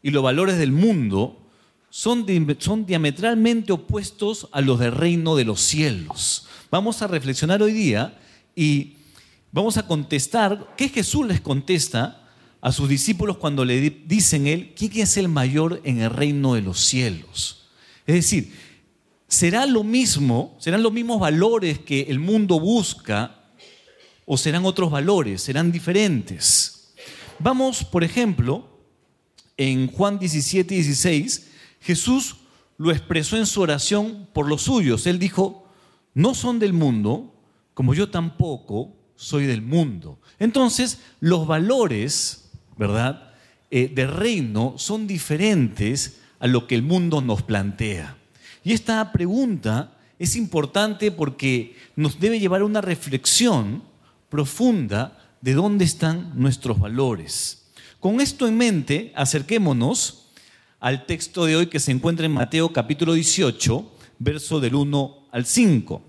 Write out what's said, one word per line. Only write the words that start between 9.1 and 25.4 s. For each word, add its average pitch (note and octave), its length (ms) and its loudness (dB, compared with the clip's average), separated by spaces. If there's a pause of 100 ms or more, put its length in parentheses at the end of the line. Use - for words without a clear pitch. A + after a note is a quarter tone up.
vamos G#3+ 260 -2
a G#3+ 100 -2
contestar, F#3+ 920 -2
¿qué C#4 120 0
Jesús C4+ 380 0
les F#3+ 140 0
contesta C#3 920 -2 (320)
a B2+ 100 0
sus C#3+ 160 -2
discípulos F#3+ 500 0
cuando C#3+ 260 -2
le B2 160 2
di-, D3+ 260 -2
dicen D#3+ 400 2
él, E3 300 -2
"¿Quién G#3 240 -4
es G3 160 2
el F#3+ 120 2
mayor D3+ 560 0
en B2 160 0
el A2+ 100 0
reino C#3 440 0
de A2 80 0
los F#2 180 -4
cielos?". - 840 -4 (400)
Es D#3 80 2
decir, - 400 0 (720)
¿será G3+ 380 2
lo A#3 180 2
mismo, D3+ 760 0
serán F#3+ 220 0
los A3+ 100 2
mismos A#3 280 -2
valores F3+ 580 2
que C#3 300 -2
el C3 120 -2
mundo F#3+ 380 2
busca E3 920 -2 (760)
o C3+ 140 0
serán D#3+ 260 0
otros F#3 260 2
valores, C#3+ 520 0